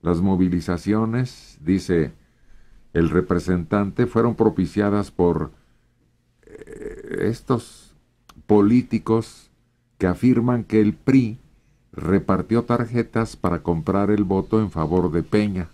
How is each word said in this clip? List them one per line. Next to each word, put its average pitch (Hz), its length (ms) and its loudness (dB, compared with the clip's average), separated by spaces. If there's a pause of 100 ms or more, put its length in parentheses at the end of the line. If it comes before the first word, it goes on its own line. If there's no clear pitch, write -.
Las 85 180 0
movilizaciones, 95 1400 -2
dice 85 500 0 (800)
el 82 180 2
representante, 90 960 -2
fueron 113 300 0
propiciadas 101 760 0
por, 78 400 0 (920)
eh, - 760 -14 (100)
estos - 680 -6 (520)
políticos 113 1000 2 (480)
que 98 100 0
afirman 120 580 0
que 107 160 2
el 107 120 2
pri 131 440 0 (560)
repartió 95 720 0
tarjetas 117 760 -2
para 87 260 -2
comprar 92 480 0
el 104 140 2
voto 95 340 0
en 101 120 -2
favor 82 380 0
de 80 140 -2
Peña. 101 500 -2